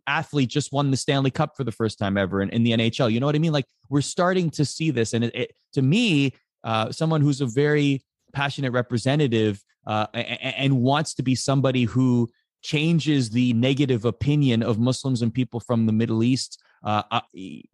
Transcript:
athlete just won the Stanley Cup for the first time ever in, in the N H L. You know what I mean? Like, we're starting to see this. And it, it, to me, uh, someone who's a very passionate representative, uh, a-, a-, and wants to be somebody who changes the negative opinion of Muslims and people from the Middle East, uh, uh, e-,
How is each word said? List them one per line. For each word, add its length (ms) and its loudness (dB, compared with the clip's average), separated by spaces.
athlete 420 -2
just 220 -4
won 180 0
the 60 2
Stanley 340 0
Cup 260 -4
for 60 -6
the 80 -4
first 300 -4
time 180 0
ever 240 0
in, 80 -2
in 140 0
the 80 2
N 80 2
H 180 0
L. 100 2
You 120 0
know 60 -2
what 100 0
I 20 0
mean? 140 0
Like, 140 -2
we're 120 0
starting 500 0
to 140 -2
see 260 -2
this. 240 -2
And 80 0
it, 140 -4
it, 180 -6
to 80 2
me, 500 2
uh, 260 -2
someone 300 0
who's 200 2
a 60 0
very 580 0
passionate 400 -2
representative, 920 0
uh, 260 -2
a-, 60 -6
a-, 400 -8
and 240 2
wants 320 0
to 80 -6
be 140 0
somebody 480 2
who 440 2
changes 680 0
the 220 2
negative 520 2
opinion 600 2
of 160 0
Muslims 420 -2
and 100 0
people 280 -4
from 260 0
the 60 2
Middle 320 0
East, 360 -2
uh, 300 -2
uh, 80 0
e-, 280 -14